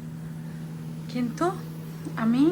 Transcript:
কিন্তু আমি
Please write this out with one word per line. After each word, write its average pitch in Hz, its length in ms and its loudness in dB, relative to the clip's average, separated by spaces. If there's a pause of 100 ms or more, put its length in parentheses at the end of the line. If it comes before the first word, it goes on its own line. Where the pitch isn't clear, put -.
(1120)
কিন্তু 247 340 0 (800)
আমি 240 280 8